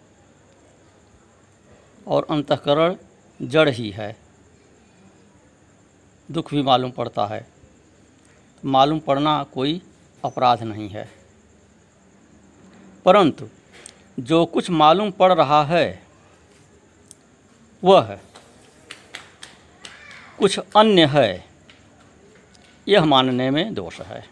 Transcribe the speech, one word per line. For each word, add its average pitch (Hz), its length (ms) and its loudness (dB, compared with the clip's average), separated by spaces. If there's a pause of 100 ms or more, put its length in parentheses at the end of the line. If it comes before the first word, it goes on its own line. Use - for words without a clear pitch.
(2000)
और 143 240 -2
अंतःकरण 151 680 -2 (440)
जड़ 147 280 0
ही 117 220 -6
है, 107 260 -12 (2000)
दुख 156 220 -10
भी 143 120 -2
मालूम 127 280 2
पड़ता 117 360 -4
है। 107 200 -12 (1160)
मालूम 143 380 0
पड़ना 143 440 -2
कोई 147 360 -6 (440)
अपराध 123 400 0
नहीं 107 240 -10
है, 107 200 -14 (2000)
परंतु 180 420 2 (720)
जो 160 260 0
कुछ - 260 -6
मालूम 165 380 2
पड़ 185 220 2
रहा 151 320 2
है 139 380 -2 (1800)
वह 139 360 4 (2250)
कुछ 208 200 0
अन्य 202 480 4
है, 120 380 0 (1400)
यह 196 180 4
मानने 131 460 2
में 175 240 -4
दोष 90 260 -12
है। 117 320 -16